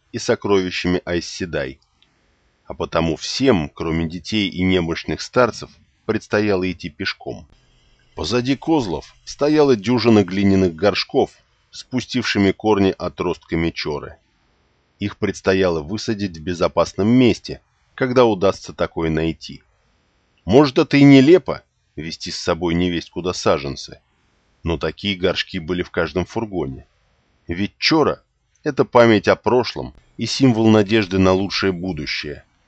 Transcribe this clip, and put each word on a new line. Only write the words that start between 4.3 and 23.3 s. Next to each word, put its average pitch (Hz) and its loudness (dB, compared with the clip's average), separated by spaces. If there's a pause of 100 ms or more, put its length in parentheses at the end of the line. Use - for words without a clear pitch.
и 87 -6
немощных 82 -2
старцев, - -2 (360)
предстояло 104 -2
идти 85 -10
пешком. - -12 (640)
Позади 123 -2
козлов 120 -4
стояла 147 2
дюжина 110 2
глиняных 95 2
горшков 98 -2 (400)
с - -18
пустившими 107 -2
корни 101 2
отростками 85 -4
чоры. 73 -10 (840)
Их 101 -6
предстояло 95 0
высадить 101 -6
в 78 -16
безопасном 85 -2
месте, 117 2 (340)
когда 127 2
удастся 98 0
такое 80 -4
найти. 78 -4 (840)
Может, 131 4
это 151 2
и 143 8
нелепо, 139 8 (340)
вести 80 -12
с - -12
собой 85 -2
невесть 87 -2
куда 90 -6